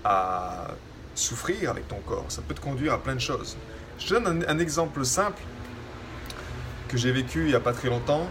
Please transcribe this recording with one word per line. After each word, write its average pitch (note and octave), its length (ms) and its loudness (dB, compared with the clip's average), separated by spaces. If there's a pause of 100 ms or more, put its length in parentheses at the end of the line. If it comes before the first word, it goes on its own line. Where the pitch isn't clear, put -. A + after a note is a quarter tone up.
à F#2 640 2 (440)
souffrir F3 560 0
avec G2 180 -2
ton G2+ 120 -4
corps, G2 300 -4
ça - 120 -6
peut - 140 -4
te - 60 -10
conduire C#3 320 0
à A2+ 40 2
plein C3 160 -2
de B2+ 80 0
choses. B2 340 -2 (440)
Je - 80 -6
te F#3+ 80 4
donne F3 280 4
un, - 60 -2
un D3+ 80 4
exemple D#3 480 2
simple G3 380 2 (1400)
que C3 100 0
j'ai B2 140 4
vécu C3 300 2
il D#3+ 80 4
n'y C3 60 6
a A2+ 40 8
pas B2 140 2
très B2+ 160 0
longtemps C#3+ 420 2